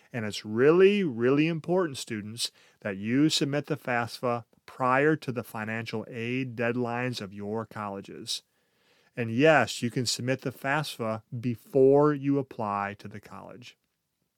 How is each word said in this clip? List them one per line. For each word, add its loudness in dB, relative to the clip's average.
And -6
it's -8
really, 6
really 2
important, -2
students, -8
that -6
you 2
submit -2
the -4
fafsa -4
prior 2
to -6
the -6
financial -8
aid -6
deadlines -2
of -10
your -6
colleges. -10
And -4
yes, 4
you -2
can -2
submit -2
the -6
fafsa -4
before 4
you 0
apply -4
to -18
the -16
college. -18